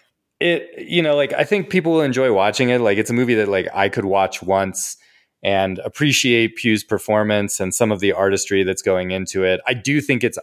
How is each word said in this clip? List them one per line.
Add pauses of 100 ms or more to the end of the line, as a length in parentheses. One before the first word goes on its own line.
(400)
it, (160)
you
know,
like,
I
think
people
will
enjoy
watching
it.
Like,
it's
a
movie
that,
like,
I
could
watch
once (440)
and
appreciate
Pugh's
performance
and
some
of
the
artistry
that's
going
into
it.
I
do
think
it's